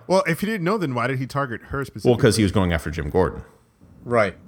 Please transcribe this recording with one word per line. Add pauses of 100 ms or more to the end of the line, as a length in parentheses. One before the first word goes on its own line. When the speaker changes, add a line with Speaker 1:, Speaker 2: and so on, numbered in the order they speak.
Speaker 1:
Well,
if
he
didn't
know,
then
why
did
he
target
her
Speaker 2:
Well,
Speaker 1:
specifically?
Speaker 2:
'cause
he
was
going
after
Jim
Gordon. (640)
Speaker 3:
Right. (120)